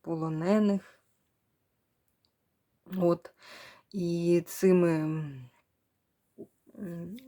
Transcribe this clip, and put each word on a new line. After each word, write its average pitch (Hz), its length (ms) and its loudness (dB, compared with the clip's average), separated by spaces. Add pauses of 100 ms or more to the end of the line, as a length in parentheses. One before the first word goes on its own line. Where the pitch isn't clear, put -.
полонених. 170 1000 0 (2000)
От. 175 360 0 (600)
І 170 540 0
цими, 180 440 4
м, 156 600 -4 (1800)